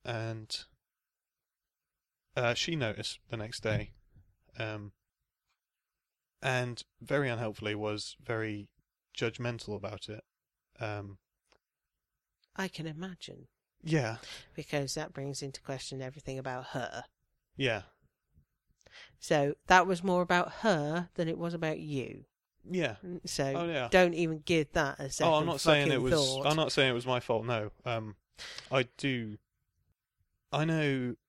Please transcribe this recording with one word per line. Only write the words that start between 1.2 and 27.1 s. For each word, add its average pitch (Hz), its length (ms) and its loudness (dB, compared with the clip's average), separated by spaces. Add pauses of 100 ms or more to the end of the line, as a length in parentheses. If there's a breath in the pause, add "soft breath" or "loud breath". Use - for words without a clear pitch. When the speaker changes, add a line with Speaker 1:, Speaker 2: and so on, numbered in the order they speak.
Speaker 1:
uh, 120 160 2
she 165 240 -2
noticed 113 520 -4
the 117 80 -6
next 110 260 -8
day, 107 300 0 (680)
um, 107 340 -6 (1500)
and 123 400 -2 (180)
very 135 280 0
unhelpfully 107 460 -2
was 107 480 -4
very 110 460 -4 (480)
judgmental 117 600 -4
about 98 320 -10
it. 107 160 -12 (560)
Um, 104 380 -8 (1400)
Speaker 2:
I 190 120 -4
can 160 180 -8
imagine. 160 600 -12 (360)
Speaker 1:
Yeah. 139 340 0 (380 loud breath)
Speaker 2:
Because 143 400 -4
that 160 180 -8
brings 139 300 -8
into 139 180 -10
question 135 420 -8
everything 131 360 -10
about 127 300 -6
her. 123 360 -6 (520)
Speaker 1:
Yeah. 117 260 0 (1400 loud breath)
Speaker 2:
So 147 360 2 (120)
that 185 200 10
was 180 180 0
more 180 180 4
about 175 380 2
her 170 540 2
than 165 140 0
it 165 100 -2
was 170 160 -4
about 160 240 -2
you. 143 460 -6 (440)
Speaker 1:
Yeah. 160 340 0
Speaker 2:
N-, 175 240 -10
so 139 300 0
Speaker 1:
Oh, 170 100 -2
yeah. 139 240 -2
Speaker 2:
don't 180 240 8
even 160 300 0
give 160 280 2
that 143 260 0
a 139 120 -6
second 160 220 4
Speaker 1:
Oh, 156 40 6
I'm 156 100 4
not 156 140 -2
saying 147 280 6
it - 20 2
Speaker 2:
fucking 127 140 2
Speaker 1:
was, 127 100 4
Speaker 2:
thought. 135 320 2
Speaker 1:
I'm 151 100 4
not 151 160 2
saying 135 180 6
it 123 40 2
was 123 120 -2
my 127 140 2